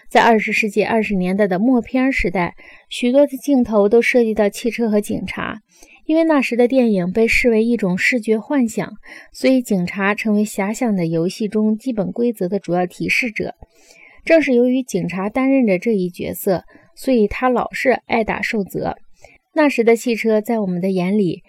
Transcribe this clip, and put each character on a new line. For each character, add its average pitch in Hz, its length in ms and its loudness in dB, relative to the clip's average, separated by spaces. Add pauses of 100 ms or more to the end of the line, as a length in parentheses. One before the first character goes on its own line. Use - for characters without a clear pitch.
(100)
在 233 100 4
二 226 180 4
十 214 140 -4
世 214 160 0
纪 202 160 0
二 220 180 0
十 208 120 -4
年 185 240 -2
代 208 100 2
的 180 100 -2
默 247 220 2
片 262 320 -2
时 - 180 -2
代， 175 240 -4 (360)
许 247 200 -2
多 277 160 6
的 269 120 -6
镜 262 260 2
头 208 240 2
都 233 140 4
涉 240 200 2
及 220 120 0
到 214 160 0
汽 - 200 -6
车 233 200 -2
和 208 100 2
警 202 240 -6
察。 - 360 -8 (440)
因 311 120 0
为 330 80 4
那 302 180 2
时 240 140 -4
的 240 120 4
电 247 240 2
影 185 200 -2
被 226 160 2
视 - 200 2
为 220 160 2
一 240 120 0
种 190 200 0
视 247 240 0
觉 220 180 0
幻 247 300 -2
想， 214 240 -8 (400)
所 - 160 -2
以 262 140 4
警 185 240 -2
察 196 280 -2
成 220 200 -2
为 214 100 2
遐 208 300 -4
想 233 200 -2
的 175 120 -2
游 165 220 0
戏 208 200 -6
中 214 300 0
基 262 140 -6
本 185 200 -4
规 240 200 -2
则 180 160 -4
的 202 100 -4
主 170 160 -6
要 180 100 0
提 180 240 -6
示 233 220 -2
者。 - 240 -8 (720)
正 320 180 4
是 269 100 0
由 240 140 4
于 254 160 0
警 175 260 -4
察 190 220 -6
担 262 200 0
任 269 160 4
着 185 120 2
这 233 140 -2
一 180 180 -2
角 - 240 -8
色， 185 300 -2 (300)
所 262 200 -2
以 214 120 4
他 - 220 -2
老 240 240 -2
是 262 200 0 (140)
挨 226 160 -2
打 190 200 -4
受 202 220 -4
责。 - 320 -8 (580)
那 302 140 4
时 240 160 2
的 233 120 6
汽 233 180 -2
车 214 260 0
在 226 180 -2
我 208 80 -2
们 180 140 -4
的 190 100 -2
眼 185 260 0
里， 185 320 0